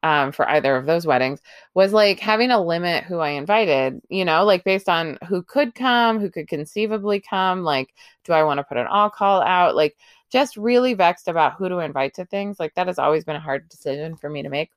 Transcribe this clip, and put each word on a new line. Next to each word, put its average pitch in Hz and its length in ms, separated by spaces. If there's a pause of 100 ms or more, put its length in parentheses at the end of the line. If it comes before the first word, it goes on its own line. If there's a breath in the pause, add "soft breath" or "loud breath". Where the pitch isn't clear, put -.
um, 147 300
for - 160
either 139 260
of 131 100
those 165 220
weddings 131 340 (340 loud breath)
was, 196 180
like, 208 260
having 214 300
to 240 100
limit 170 460
who 170 160
I 151 80
invited, 143 800
you 185 160
know, 165 200
like, 190 200
based 190 240
on 165 300 (100)
who 180 160
could 269 320
come, 240 420
who 202 100
could 160 200
conceivably 208 720
come, 185 420
like, 139 320 (300 soft breath)
do 175 80
I 156 100
wanna 143 220
put 123 140
an 120 100
all 208 220
call 196 320
out? 180 340
Like, 151 200 (320 soft breath)
just 254 280
really 240 380
vexed 180 340
about 165 260
who 185 140
to 180 100
invite 139 360
to 185 100
things. 202 340
Like, 160 160
that 180 140
has 175 100
always 151 240
been 151 140
a 147 40
hard 143 280
decision 151 480
for 147 120
me 147 140
to 147 60
make. 143 280